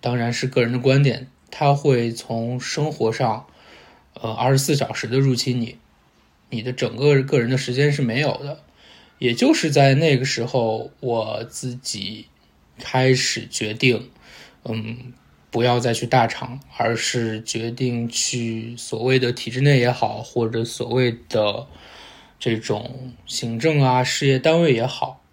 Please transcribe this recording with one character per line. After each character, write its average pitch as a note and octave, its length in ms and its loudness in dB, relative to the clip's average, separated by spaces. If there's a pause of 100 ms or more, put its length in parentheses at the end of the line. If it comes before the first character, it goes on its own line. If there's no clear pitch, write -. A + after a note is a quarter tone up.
当 B2 140 0
然 A#2+ 160 0
是 B2+ 140 -4
个 C3 160 2
人 A#2 100 0
的 B2+ 60 -2
观 C3+ 240 4
点， C3+ 260 0 (220)
他 C#3+ 240 2
会 C3 360 2
从 A#2 480 -6
生 D3 320 -4
活 A2+ 220 0
上， A2+ 340 -2 (680)
呃， - 180 -8
二 B2+ 200 2
十 C3+ 40 6
四 C3+ 180 2
小 C#3 200 -2
时 - 120 -8
的 B2 140 0
入 C3+ 140 4
侵 B2 260 -2
你， A2+ 160 -6 (720)
你 A2+ 140 -6
的 B2 100 -6
整 A#2+ 240 -4
个 C#3 260 4
个 C#3 160 2
人 A#2 120 2
的 C3 80 2
时 B2+ 160 -4
间 C#3+ 180 2
是 C#3+ 80 -2
没 A#2+ 200 0
有 D3 120 0 (100)
的。 C#3+ 180 -10 (580)
也 A#2+ 160 0
就 C4+ 180 4
是 E3 180 2
在 C#3 260 6
那 D3 200 4
个 B2 80 0
时 A#2 220 -2
候， A2+ 440 -2 (100)
我 A2 440 -4
自 B2 300 -10
己 G#2+ 500 -10 (540)
开 C3 360 2
始 - 360 -4
决 A2 240 -6
定， A#2 340 0 (560)
嗯， A2+ 480 -8 (380)
不 A#2 140 0
要 B2 140 4
再 A#2+ 140 0
去 - 140 -4
大 A#2+ 200 4
厂， B2 320 -8 (200)
而 A#2 180 0
是 A2+ 460 -4
决 A2+ 280 -6
定 A#2+ 380 -2
去 A#2 680 -4
所 - 240 -8
谓 C3 160 4
的 B2 120 0
体 B2 200 -8
制 B2+ 100 -4
内 C#3 180 6
也 A#2+ 120 4
好， G#2 320 -2
或 A#2 260 -2
者 A#2 160 -4
所 A#2 240 -8
谓 A#2+ 300 0 (100)
的 G#2+ 380 -2 (720)
这 A2+ 180 -2
种 B2+ 560 -6 (140)
行 A#2 320 -6
政 D3+ 240 4
啊、 B2+ 200 4
事 C3 240 0
业 C3+ 120 4
单 D#3+ 240 4
位 D#3+ 100 6
也 A#2 140 0
好 - 360 -6 (100)